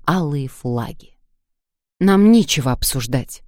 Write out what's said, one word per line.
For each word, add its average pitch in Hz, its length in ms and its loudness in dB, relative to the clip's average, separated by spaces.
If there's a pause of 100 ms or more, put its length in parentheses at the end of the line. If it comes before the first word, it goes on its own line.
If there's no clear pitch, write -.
алые 147 400 -2
флаги. - 680 -8 (840)
«Нам 196 320 4
нечего 151 400 2
обсуждать. 123 760 -4